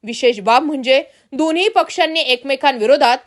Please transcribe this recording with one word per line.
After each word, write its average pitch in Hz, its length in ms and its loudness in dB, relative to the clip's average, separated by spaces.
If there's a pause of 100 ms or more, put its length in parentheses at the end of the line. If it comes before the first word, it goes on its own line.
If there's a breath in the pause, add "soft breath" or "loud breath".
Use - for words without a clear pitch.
विशेष 233 360 -2
बाब 226 240 2
म्हणजे 269 380 0 (300 soft breath)
दोन्ही 320 380 -2
पक्षांनी 330 500 -2
एकमेकांविरोधात 254 1080 0